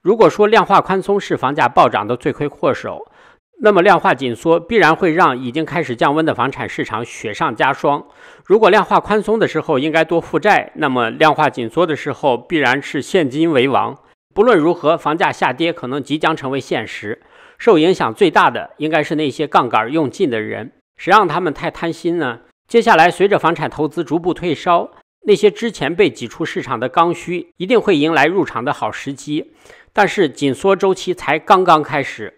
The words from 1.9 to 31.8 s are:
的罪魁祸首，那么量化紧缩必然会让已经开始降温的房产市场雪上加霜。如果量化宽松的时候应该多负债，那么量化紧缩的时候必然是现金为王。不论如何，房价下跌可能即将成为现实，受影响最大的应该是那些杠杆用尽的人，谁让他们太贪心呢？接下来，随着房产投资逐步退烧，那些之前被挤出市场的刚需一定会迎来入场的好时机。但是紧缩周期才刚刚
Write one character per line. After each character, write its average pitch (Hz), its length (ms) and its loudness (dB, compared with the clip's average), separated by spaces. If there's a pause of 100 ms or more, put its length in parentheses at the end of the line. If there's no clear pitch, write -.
的 120 80 -2
罪 143 160 -4
魁 147 160 -6
祸 143 260 -2
首， 104 320 -10 (560)
那 214 100 4
么 190 100 4
量 185 160 6
化 180 160 2
紧 123 220 -4
缩 165 240 0
必 165 160 -6
然 160 180 4
会 160 200 0
让 156 280 2
已 127 80 -6
经 151 140 -4
开 151 180 -4
始 127 140 -6
降 147 180 2
温 160 120 0
的 139 100 0
房 127 160 -2
产 117 160 -10
市 143 160 -8
场 113 220 -6
雪 - 280 -12
上 139 220 -4
加 139 160 0
霜。 147 340 -2 (380)
如 208 160 2
果 214 100 6
量 196 140 4
化 185 160 0
宽 208 240 -2
松 220 160 -2
的 180 80 2
时 156 140 -4
候 147 180 -2
应 151 140 -2
该 160 100 2
多 165 160 0
负 - 180 -4
债， 156 380 0
那 151 140 -2
么 123 200 0
量 147 240 2
化 151 160 0
紧 117 200 -6
缩 170 180 0
的 156 80 -4
时 139 160 -8
候 127 260 0
必 156 200 -6
然 135 240 2
是 143 200 -8
现 156 280 0
金 156 200 0
为 135 200 2
王。 110 280 -2 (360)
不 202 100 2
论 233 160 4
如 165 140 2
何， 160 240 0
房 151 200 -4
价 175 140 0
下 135 220 -2
跌 165 180 -2
可 156 160 -10
能 135 160 -6
即 143 140 -4
将 160 180 0
成 135 160 -8
为 135 80 -4
现 127 260 -6
实， - 360 -12 (360)
受 170 200 4
影 160 160 4
响 127 200 -2
最 175 160 2
大 165 220 2
的 107 240 -8
应 151 160 -6
该 160 100 2
是 151 140 -4
那 151 140 -2
些 147 180 -6
杠 151 220 0
杆 110 200 0
用 147 220 -2
尽 175 180 -2
的 113 120 -2
人， 107 320 -10 (240)
谁 - 120 -6
让 202 160 6
他 160 140 -4
们 170 140 -4
太 160 180 -8
贪 170 200 -8
心 170 260 -4
呢？ 127 240 -4 (260)
接 233 140 4
下 214 160 4
来， 165 120 6
随 202 200 0
着 190 100 2
房 165 160 0
产 156 140 -6
投 151 180 -4
资 165 160 -6
逐 156 160 -4
步 170 140 -2
退 180 200 -4
烧， 180 380 0 (340)
那 214 80 4
些 208 160 4
之 226 220 -4
前 151 240 -6
被 180 140 2
挤 - 180 -10
出 - 160 -10
市 160 180 -6
场 127 160 -6
的 127 120 -4
刚 170 240 0
需 170 420 -10
一 - 100 -8
定 214 140 2
会 190 160 2
迎 151 160 2
来 147 140 4
入 175 180 0
场 120 220 -6
的 139 80 -4
好 110 180 -6
时 135 220 -12
机。 147 400 -8 (400)
但 208 120 2
是 180 220 0
紧 135 260 -2
缩 196 220 2
周 190 180 0
期 180 200 -6
才 156 260 -2
刚 185 240 2
刚 165 180 4